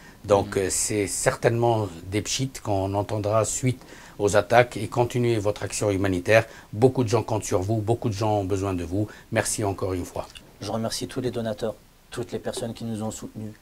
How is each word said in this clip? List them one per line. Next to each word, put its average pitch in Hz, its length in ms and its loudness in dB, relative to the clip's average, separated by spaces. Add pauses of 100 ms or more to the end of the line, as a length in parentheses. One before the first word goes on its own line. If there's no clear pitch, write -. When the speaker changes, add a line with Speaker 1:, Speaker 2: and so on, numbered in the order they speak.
(260)
Speaker 1:
Donc, 101 300 4
Speaker 2:
Mhm. 98 80 2
Speaker 1:
euh, 92 60 2
c'est 104 380 0
certainement 117 800 2 (240)
des 104 100 0
pchits 131 300 -4 (120)
qu'on 98 300 -2
entendra 104 520 0
suite - 360 -2 (380)
aux 101 160 4
attaques 117 420 6
et 104 100 -6
continuez 120 520 2
votre 101 240 -2
action - 260 -2
humanitaire. 98 560 4 (280)
Beaucoup 123 300 4
de 110 60 -2
gens 110 140 2
comptent 107 220 -2
sur 98 160 0
vous, 107 160 0
beaucoup 107 320 -2
de 104 40 -2
gens 107 260 0
ont 98 60 0
besoin 98 280 -2
de 87 100 -4
vous. 95 240 -2 (240)
Merci 110 320 0
encore 95 300 -2
une 90 120 -4
fois. - 220 -8 (340)
Speaker 2:
Je 98 100 -8
remercie 113 360 -4
tous - 140 -8
les 127 100 -2
donateurs, 113 440 -4 (360)
toutes 120 220 -8
les 110 60 -6
personnes 113 340 -6
qui - 100 -12
nous 110 180 -6
ont 110 100 -4
soutenus, 107 500 -12